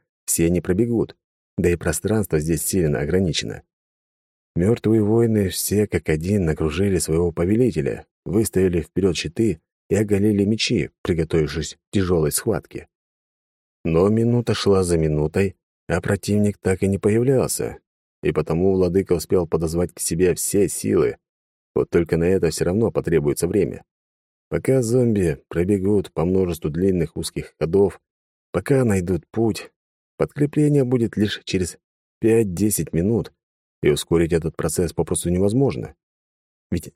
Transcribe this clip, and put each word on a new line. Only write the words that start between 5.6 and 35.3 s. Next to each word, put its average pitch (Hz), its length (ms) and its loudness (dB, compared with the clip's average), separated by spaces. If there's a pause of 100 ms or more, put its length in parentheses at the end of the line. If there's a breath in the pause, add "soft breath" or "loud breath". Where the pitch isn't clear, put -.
как - 220 -4
один 85 400 0
окружили 82 500 0
своего 82 340 0
повелителя, 85 760 0 (180)
выставили 92 560 0
вперед 90 360 -2
щиты 101 440 -2 (300)
и 98 40 2
оголили 101 500 2
мечи, 107 460 0 (120)
приготовившись 80 720 -2
к - 40 -20 (120)
тяжелой 87 420 0
схватке. - 560 -6 (960)
Но 85 240 4
минута 117 460 2
шла 95 300 2
за 87 120 2
минутой, 78 600 0 (300)
а 85 140 -2
противник 104 560 0
так 95 260 -2
и 98 60 0
не 98 100 0
появлялся, 107 800 0 (440)
и 80 100 0
потому 80 400 0
владыка 92 400 0
успел 87 340 0
подозвать 82 460 -2
к - 80 -18
себе 87 340 0
все - 320 0
силы. 90 520 -2 (560)
Вот 64 160 -2
только 85 260 0
на 82 80 0
это 87 260 2
все - 140 -4
равно 98 260 0
потребуется 73 560 0
время. 92 380 -2 (640)
Пока 131 340 0
зомби 110 680 0
пробегут 95 640 0
по 78 120 -2
множеству 90 460 0
длинных 87 460 0
узких - 420 -8
ходов, 92 420 2 (520)
пока 131 320 0
найдут 92 460 0
путь, 110 420 -2 (440)
подкрепление 147 680 0
будет 123 320 0
лишь 101 280 -2
через 92 340 -4 (420)
пять-десять 104 720 2
минут, 92 400 -2 (500)
и 80 80 4
ускорить 82 420 0
этот 80 240 -2
процесс 82 360 -2
попросту 85 380 -4